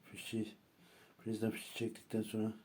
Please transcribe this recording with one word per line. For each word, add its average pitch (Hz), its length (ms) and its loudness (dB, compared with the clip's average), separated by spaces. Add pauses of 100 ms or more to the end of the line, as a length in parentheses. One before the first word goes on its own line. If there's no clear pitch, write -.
fişi, 107 440 -4 (760)
prizden 110 280 2
fişi - 240 -4
çektikten 113 480 0
sonra 110 300 2 (120)